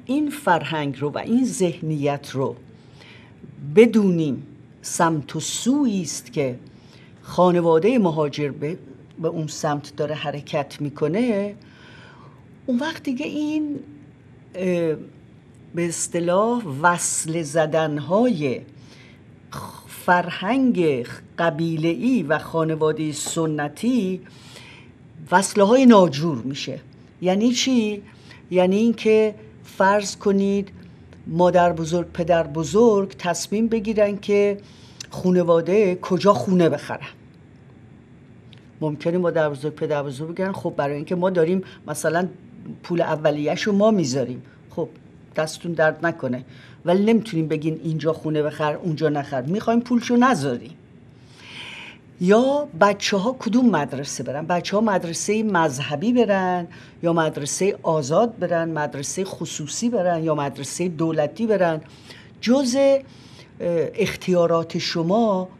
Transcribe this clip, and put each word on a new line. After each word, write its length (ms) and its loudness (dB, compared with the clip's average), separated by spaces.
این 240 -2
فرهنگ 680 -2
رو 100 -2
و 80 -8
این 280 0
ذهنیت 840 -2
رو 240 -4
بدونیم 720 4
سمت 540 -2
و 40 -4
سویی 640 -2
است 320 -12
که 260 -4
خانوادهٔ 760 4
مهاجر 520 0
به، 280 -8
به 60 -2
اون 200 -4
سمت 480 -6
داره 200 -4
حرکت 680 -8
می‌کنه، 760 -2
اون 140 0
وقت 240 -6
دیگه 220 -4
این، 540 -4
اه، 400 0
به 120 -2
اصطلاح 760 0
وصل 600 0
زدن‌های 1200 0
فرهنگ 1200 0
قبیله‌ای 840 0
و 140 0
خانوادهٔ 760 -2
سنتی 1120 -2
وصله‌های 540 4
ناجور 520 6
می‌شه. 420 -8
یعنی 300 2
چی؟ 500 0
یعنی 240 4
اینکه 600 2
فرض 520 2
کنید 540 0
مادر 460 4
بزرگ، 380 -4
پدر 360 0
بزرگ 720 2
تصمیم 500 -2
بگیرن 500 0
که 400 2
خانواده 840 2
کجا 380 2
خونه 360 2
بخرن. 380 -6
ممکنه 360 -2
مادر 320 2
بزرگ، 260 -6
پدر 280 -2
بزرگ 260 -8
بگن 220 -4
خب 260 -6
برای 180 -2
اینکه 200 -4
ما 140 0
داریم 340 2
مثلاً 400 -2
پول 180 -2
اولیه‌شو 720 0
ما 200 4
میذاریم، 500 0
خب 200 -8
دستتون 360 -4
درد 340 0
نکنه، 400 -4
ولی 200 4
نمیتونیم 420 2
بگین 360 -2
اینجا 300 -2
خونه 300 -2
بخر، 300 -2
اونجا 360 -2
نخر، 320 -2
می‌خوایم 380 0
پولشو 360 0
نذاریم. 580 2
یا 460 4
بچه‌ها 580 2
کدوم 300 2
مدرسه 540 -4
برن؟ 220 -6
بچه‌ها 360 -2
مدرسهٔ 640 -2
مذهبی 680 0
برن 540 0
یا 100 2
مدرسهٔ 720 0
آزاد 560 0
برن، 320 -2
مدرسهٔ 520 -6
خصوصی 640 -6
برن 340 0
یا 120 0
مدرسهٔ 520 -6
دولتی 600 -2
برن، 340 2
جزء، 380 2
اه، 220 4
اختیارات 800 0
شما 720 0